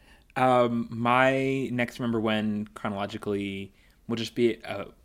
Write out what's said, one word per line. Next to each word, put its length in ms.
Um, 520
my 840
next 280
remember 200
when 540
chronologically 1000
will 100
just 180
be, 280
uh, 220